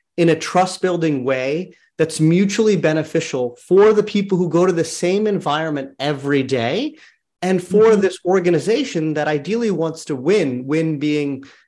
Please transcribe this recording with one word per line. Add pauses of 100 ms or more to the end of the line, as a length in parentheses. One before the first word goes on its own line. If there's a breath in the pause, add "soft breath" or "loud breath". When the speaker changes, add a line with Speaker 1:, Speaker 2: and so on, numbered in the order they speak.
(180 soft breath)
Speaker 1:
in
a (100)
trust
building
way (240 soft breath)
that's
mutually
beneficial (100)
for
the
people
who
go
to
the
same
environment
every
day (460 loud breath)
and
for
Speaker 2:
Mm-hmm.
Speaker 1:
this
organization
that
ideally
wants
to
win,
win
being, (240 loud breath)